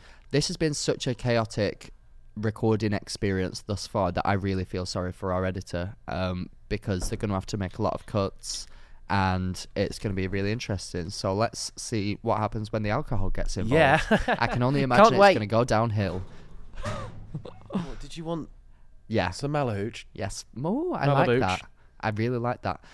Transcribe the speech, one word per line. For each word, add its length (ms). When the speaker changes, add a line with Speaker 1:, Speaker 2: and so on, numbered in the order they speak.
Speaker 1:
This 180
has 80
been 160
such 340
a 80
chaotic 760
recording 560
experience 760
thus 220
far 240
that 160
I 60
really 320
feel 200
sorry 280
for 180
our 140
editor, 500
um, 400
because 420
they're 60
gonna 200
have 100
to 120
make 200
a 40
lot 120
of 140
cuts 580
and 560
it's 220
gonna 160
be 120
really 240
interesting. 600
So 220
let's 440
see 460
what 160
happens 340
when 100
the 60
alcohol 400
gets 260
involved. 560
Speaker 2:
Yeah. 280
Speaker 1:
I 80
can 160
only 160
Speaker 2:
<laughs> 20
Can't 100
Speaker 1:
imagine 220
it's 80
Speaker 2:
wait. 140
Speaker 1:
gonna 100
go 180
downhill. 600
Speaker 2:
What, 280
did 160
you 100
want 240
Speaker 1:
Yeah. 240
Speaker 2:
some 200
Malahooch? 600
Speaker 1:
Yes. 320
Oh, 300
I 140
Speaker 2:
Malabooch. 200
Speaker 1:
like 120
that. 220
I 100
really 280
like 240
that. 200